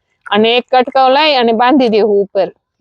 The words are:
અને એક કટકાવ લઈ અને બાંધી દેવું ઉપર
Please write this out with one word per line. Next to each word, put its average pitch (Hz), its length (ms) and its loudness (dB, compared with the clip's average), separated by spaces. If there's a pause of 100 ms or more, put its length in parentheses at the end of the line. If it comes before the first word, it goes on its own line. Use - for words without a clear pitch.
(320)
અને 220 260 0
એક 240 140 -4
કટકાવ 262 380 0
લઈ 294 240 0
અને 233 200 0
બાંધી 247 360 0
દેવું 208 320 0
ઉપર 196 260 -4 (340)